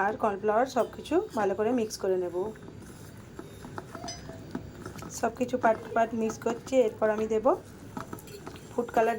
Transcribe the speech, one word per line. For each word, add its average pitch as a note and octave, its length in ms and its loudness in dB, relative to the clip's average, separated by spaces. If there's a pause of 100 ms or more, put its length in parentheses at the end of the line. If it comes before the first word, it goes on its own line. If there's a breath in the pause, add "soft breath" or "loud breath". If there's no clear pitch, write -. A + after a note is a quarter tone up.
আর G3+ 100 2 (100)
কর্নফ্লাওয়ার G#3+ 520 4
সব A3+ 200 4
কিছু G#3+ 200 -2 (220)
ভালো G3+ 220 4
করে G#3+ 100 2 (100)
মিক্স G#3+ 240 -2
করে F#3+ 200 4
নেব। E3+ 120 -4 (2750)
সব A3+ 200 2
কিছু B3 240 0
পার্ট A3+ 180 6 (140)
পার্ট A3+ 160 4 (100)
মিক্স A3 240 0
করছি। A#3 280 -2 (120)
এরপর A3 300 2
আমি A3 180 0
দেব A3 120 2 (1300)
ফুড A#3 240 0
কালার, A3+ 240 6